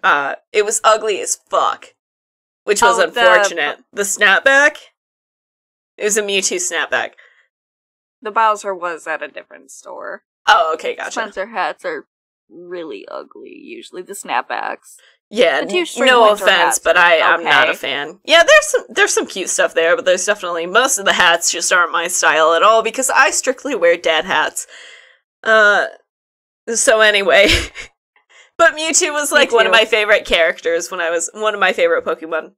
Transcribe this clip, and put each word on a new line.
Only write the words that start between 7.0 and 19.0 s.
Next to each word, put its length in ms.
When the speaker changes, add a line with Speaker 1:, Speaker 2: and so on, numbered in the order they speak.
Speaker 2:
The 60
Bowser 440
was 320
at 160
a 40
different 440
store. 520
Speaker 1:
Oh, 260
okay, 220
gotcha. 160
Speaker 2:
Spencer 360
hats 380
are 220
really 600
ugly, 460
usually. 460
The 120
snapbacks. 840
Speaker 1:
Yeah, 320
Speaker 2:
The 60
two 100
Speaker 1:
n-, 80
Speaker 2:
string 220
Speaker 1:
no 140
Speaker 2:
winter 220
Speaker 1:
offense, 60
Speaker 2:
hats 300
Speaker 1:
but 180
Speaker 2:
are 60
Speaker 1:
I, 160
I'm 240
not 240
a 40
Speaker 2:
okay. 60
Speaker 1:
fan. 480
Yeah, 180
there's 240
some, 220
there's 240